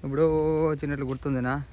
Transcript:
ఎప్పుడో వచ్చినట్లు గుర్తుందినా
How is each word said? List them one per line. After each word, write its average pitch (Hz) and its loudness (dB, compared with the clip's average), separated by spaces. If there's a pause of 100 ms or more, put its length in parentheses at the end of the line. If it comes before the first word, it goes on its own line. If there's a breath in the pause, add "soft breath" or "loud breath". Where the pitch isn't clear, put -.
ఎప్పుడో 143 2 (480)
వచ్చినట్లు 143 -4
గుర్తుందినా 131 -2 (180)